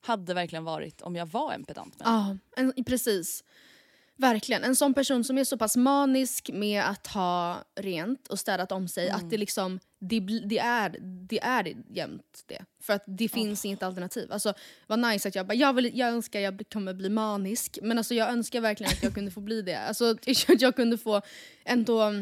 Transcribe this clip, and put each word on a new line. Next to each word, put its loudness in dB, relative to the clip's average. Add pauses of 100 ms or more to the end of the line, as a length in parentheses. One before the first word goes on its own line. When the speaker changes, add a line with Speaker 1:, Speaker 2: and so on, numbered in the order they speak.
Speaker 1:
hade -2
verkligen -4
varit -8
om -6
jag -4
var -4
en -8
pedant -14
människa. 2 (180)
Speaker 2:
Ja, 0
en, 0
precis. 0 (760)
Verkligen. 2
En 4
sån 4
person 2
som 0
är 4
så -2
pass 2
manisk 4
med 0
att -4
ha 0 (160)
rent -4
och -4
städat -2
om -2
sig, -2
Speaker 3:
Mm. -4
Speaker 2:
att -8
det -2
liksom, -4 (200)
det -2
bli-, -2
det 0
är, 0 (340)
det -2
är 0 (160)
jämt -10
det. -12 (200)
För 2
att 0
det -2
finns -2
Speaker 3:
Åh. -2
Speaker 2:
inget -4
alternativ. -6
Alltså, -2 (340)
vad 2
nice 2
att -4
jag -4
bara, 0
jag 6
vill, 0
jag 2
önskar -4
jag -2
bli-, -12
kommer -6
bli -4
manisk. -2
Men 0
alltså, -2
jag 2
önskar -2
verkligen 0
att -4
jag 2
kunde -4
få -12
bli -4
det. -4
Alltså, 0
<laughs> 0
att 8
jag 6
kunde 4
få 0 (440)
ändå 4